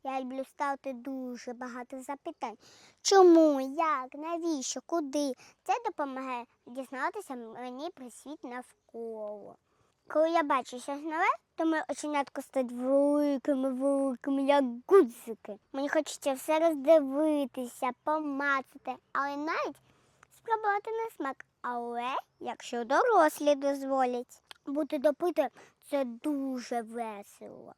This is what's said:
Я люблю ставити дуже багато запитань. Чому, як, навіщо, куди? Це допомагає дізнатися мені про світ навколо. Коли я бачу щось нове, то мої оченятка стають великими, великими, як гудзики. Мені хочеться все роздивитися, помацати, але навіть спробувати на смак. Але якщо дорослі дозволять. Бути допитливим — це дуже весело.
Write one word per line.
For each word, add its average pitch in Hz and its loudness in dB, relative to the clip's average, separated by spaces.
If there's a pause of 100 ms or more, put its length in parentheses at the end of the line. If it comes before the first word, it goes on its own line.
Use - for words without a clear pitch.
Я 262 -4
люблю 262 -8
ставити 277 -6
дуже 247 -10
багато 247 -12
запитань. 277 -10 (460)
Чому, 330 8 (160)
як, 294 -2
навіщо, 320 -4
куди? 294 -2 (300)
Це 359 -2 (140)
допомагає 262 -8 (220)
дізнатися 269 -8
мені 247 -12
про 254 -18
світ - -16
навколо. 220 -12 (520)
Коли 311 2
я 339 2
бачу 262 -2
щось 285 -8
нове, 330 0 (260)
то 330 -2
мої 320 0
оченятка 294 -4
стають 254 -2
великими, 277 2
великими, 269 0
як 277 4 (220)
гудзики. 233 2 (140)
Мені 277 -2
хочеться 285 -2
все 311 0
роздивитися, 285 2 (140)
помацати, 285 -2 (180)
але 285 -2
навіть 339 -4 (600)
спробувати 440 -2
на 453 -4
смак. 269 -6 (180)
Але 240 -6 (240)
якщо 240 -6
дорослі 302 4
дозволять. 269 -2 (240)
Бути 294 -2
допитливим — 302 2 (400)
це 277 0
дуже 254 -4
весело. 220 -12